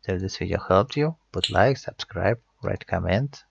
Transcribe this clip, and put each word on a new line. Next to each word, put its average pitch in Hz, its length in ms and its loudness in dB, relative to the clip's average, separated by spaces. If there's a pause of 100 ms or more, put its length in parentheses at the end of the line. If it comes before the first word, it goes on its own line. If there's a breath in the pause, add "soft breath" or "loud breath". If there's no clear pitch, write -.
So 95 140 -4
if 90 60 -2
this 95 140 -6
video 90 240 -4
helped - 380 2
you, 156 180 0 (160)
put - 180 -4
like, 104 280 4
subscribe, - 640 -4 (220)
write 98 240 -4
comment 95 640 -2